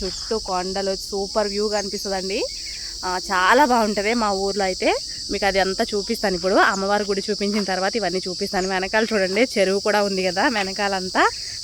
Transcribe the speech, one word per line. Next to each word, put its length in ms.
చుట్టూ 340
కొండలు, 580
సూపర్ 380
వ్యూ 200
కనిపిస్తుందండి. 760
ఆ, 140
చాలా 460
బాగుంటుంది 500
మా 160
ఊర్లో 340
అయితే. 320
మీకు 160
అది 140
అంతా 240
చూపిస్తాను 500
ఇప్పుడు. 200
అమ్మవారి 500
గుడి 260
చూపించిన 340
తర్వాత 320
ఇవన్నీ 320
చూపిస్తాను. 400
వెనకాల 440
చూడండి, 360
చెరువు 200
కూడా 240
ఉంది 220
కదా, 240
వెనకాలంతా 840